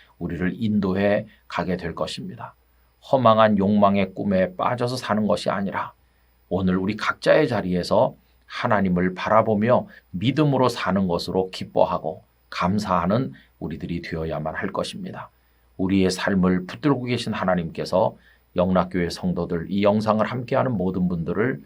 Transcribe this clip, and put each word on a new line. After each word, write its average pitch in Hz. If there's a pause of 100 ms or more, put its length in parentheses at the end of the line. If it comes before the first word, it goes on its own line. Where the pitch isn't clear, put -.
(180)
우리를 -
인도해 101 (220)
가게 90
될 85
것입니다. - (560)
허망한 110
욕망의 101
꿈에 95
빠져서 123
사는 107
것이 98
아니라 - (600)
오늘 92
우리 95
각자의 -
자리에서 95 (320)
하나님을 92
바라보며 110 (240)
믿음으로 127
사는 95
것으로 90
기뻐하고 - (260)
감사하는 98 (280)
우리들이 85
되어야만 78
할 98
것입니다. - (460)
우리의 95
삶을 92
붙들고 123
계신 120
하나님께서 90 (400)
영락교회 90
성도들, 85
이 101
영상을 107
함께하는 127
모든 92
분들을 90